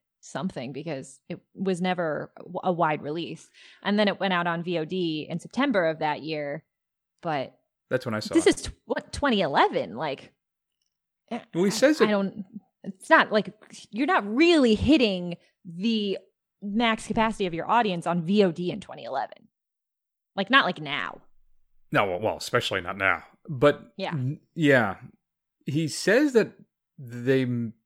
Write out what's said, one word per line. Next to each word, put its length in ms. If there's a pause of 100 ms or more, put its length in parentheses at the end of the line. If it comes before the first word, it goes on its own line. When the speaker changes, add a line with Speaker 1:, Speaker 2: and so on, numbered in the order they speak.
(200)
Speaker 1:
something 520
because 460 (100)
it 120 (140)
was 260
never 560
w-, 260
a 100
wide 300
release. 460 (340)
And 160
then 100
it 120
went 140
out 120
on 160
V 160
O 60
D 440
in 100
September 480
of 140
that 220
year. 420 (580)
But 360 (300)
Speaker 2:
That's 160
when 100
I 60
saw 140
Speaker 1:
this 120
Speaker 2:
it. 100
Speaker 1:
is 60
tw-, 120 (100)
what, 280
twenty 280
eleven? 560
Like, 360 (960)
Speaker 2:
Well, 120 (120)
he 120
Speaker 1:
I, 40
Speaker 2:
says 300
Speaker 1:
I 40
Speaker 2:
it 40
Speaker 1:
don't, 360 (400)
it's 260
not 220
like, 200 (380)
you're 160
not 260
really 420
hitting 640 (280)
the 540 (460)
max 440
capacity 380
of 80
your 140
audience 380
on 160
V 220
O 80
D 180
in 100
twenty 240
eleven. 440 (880)
Like, 140
not 140
like 160
now. 400 (680)
Speaker 2:
No, 160
well, 140
well, 160
especially 440
not 160
now. 280 (240)
But 480
Speaker 1:
Yeah. 160
Speaker 2:
n-, 280 (140)
yeah, 420 (680)
he 220
says 460
that 180 (460)
they 440
m-, 320 (120)